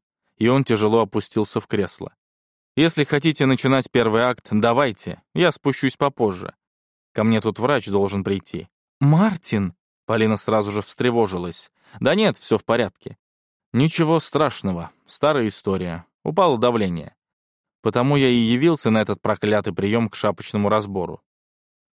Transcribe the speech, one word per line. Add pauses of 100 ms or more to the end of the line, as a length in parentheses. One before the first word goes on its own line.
(360)
И
он
тяжело
опустился
в
кресло. (640)
«Если
хотите
начинать
первый
акт,
давайте, (100)
я
спущусь
попозже. (580)
Ко
мне
тут
врач
должен
прийти». (320)
«Мартин!» (320)
Полина
сразу
же
встревожилась. (300)
«Да
нет,
все
в
порядке». (560)
«Ничего
страшного, (160)
старая
история. (200)
Упало
давление. (640)
Потому
я
и
явился
на
этот
проклятый
прием
к
шапочному
разбору». (720)